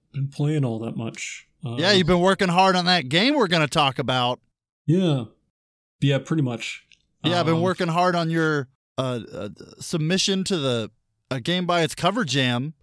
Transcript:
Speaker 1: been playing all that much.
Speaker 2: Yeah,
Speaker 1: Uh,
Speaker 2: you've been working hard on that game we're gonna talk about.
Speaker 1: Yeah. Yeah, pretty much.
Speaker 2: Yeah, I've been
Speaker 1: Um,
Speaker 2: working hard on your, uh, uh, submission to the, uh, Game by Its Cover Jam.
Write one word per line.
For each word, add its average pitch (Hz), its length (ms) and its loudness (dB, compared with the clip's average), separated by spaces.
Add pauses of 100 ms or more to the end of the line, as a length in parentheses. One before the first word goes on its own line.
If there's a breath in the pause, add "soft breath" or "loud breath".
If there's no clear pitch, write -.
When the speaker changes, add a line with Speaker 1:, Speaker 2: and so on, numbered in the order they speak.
(120)
Speaker 1:
been 139 160 -4
playing 147 360 -2
all 113 160 -4
that 113 160 -8
much. - 500 -10 (160)
Speaker 2:
Yeah, 139 280 -2
Speaker 1:
Uh, - 20 -2
Speaker 2:
you've 185 160 4
been 180 120 4
working 185 280 2
hard 185 260 4
on 180 120 0
that 175 220 0
game 202 280 2
we're 233 100 2
gonna 160 220 2
talk 139 320 0
about. 123 400 0 (460)
Speaker 1:
Yeah. 151 400 2 (720)
Yeah, 139 180 2
pretty 156 240 -2
much. - 420 -6 (380)
Speaker 2:
Yeah, 175 160 0
I've 165 80 2
been 165 100 4
Speaker 1:
Um, 165 60 0
Speaker 2:
working 180 260 0
hard 175 280 2
on 165 140 0
your, 156 380 0 (300)
uh, 127 220 -2 (120)
uh, 104 160 -10 (300)
submission 185 680 -2
to 196 120 -2
the, 123 340 -2 (400)
uh, 131 80 -4
Game 175 280 -2
by 175 160 2
Its 156 120 -2
Cover 202 300 0
Jam. 131 580 0